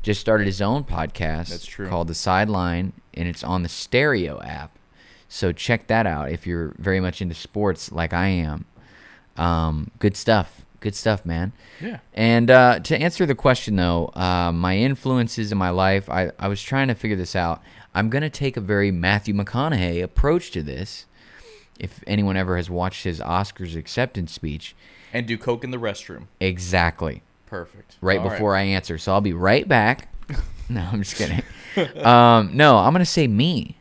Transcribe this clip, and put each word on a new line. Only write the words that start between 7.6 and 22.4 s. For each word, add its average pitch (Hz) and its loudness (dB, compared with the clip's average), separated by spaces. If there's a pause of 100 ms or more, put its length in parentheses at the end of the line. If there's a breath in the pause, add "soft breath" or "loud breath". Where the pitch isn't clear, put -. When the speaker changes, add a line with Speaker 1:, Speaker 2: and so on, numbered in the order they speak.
Speaker 1:
like 85 -2
I 87 0
am. 80 -2 (720 loud breath)
Um, 80 0
good 101 2
stuff. - 0 (140)
Good 107 -6
stuff, 107 -2
man. 85 -4 (280 loud breath)
Speaker 2:
Yeah. 214 -10 (140)
Speaker 1:
And, 117 4
uh, 127 10
to 151 -2
answer 170 0
the 139 0
question, 120 0
though, 87 2
uh, 90 0
my 90 0
influences 120 0
in 104 -2
my 92 0
life, 95 0
I, 90 -2
I 98 -4
was 101 -4
trying 135 -2
to 117 -2
figure 107 -4
this 87 -8
out. 85 -2 (320 loud breath)
I'm 110 0
gonna 143 -2
take 135 -6
a 113 -6
very 101 0
Matthew 98 0
McConaughey 101 -2
approach 156 0
to 82 -6
this, 71 -10 (760 loud breath)
if - -12
anyone 101 0
ever 92 0